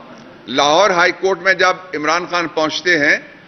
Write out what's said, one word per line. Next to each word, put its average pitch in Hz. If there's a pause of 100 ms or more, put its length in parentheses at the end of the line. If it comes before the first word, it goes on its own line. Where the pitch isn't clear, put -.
(500)
लाहौर 151
हाई 180
कोर्ट 185
में 185
जब 180
इमरान 156
खान 170
पहुंचते 156
हैं 156 (300)